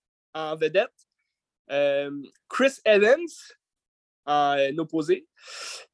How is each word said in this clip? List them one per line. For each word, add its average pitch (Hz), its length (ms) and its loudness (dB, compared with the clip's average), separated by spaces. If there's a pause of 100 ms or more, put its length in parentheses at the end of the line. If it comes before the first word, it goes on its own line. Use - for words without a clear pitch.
(340)
en 156 240 -6
vedette, 160 340 0 (800)
euh, 143 400 -2 (380)
Chris 269 240 0 (100)
Evans 220 420 4 (1000)
en, 143 320 0
euh, 139 200 0
opposé, 160 480 -2 (680)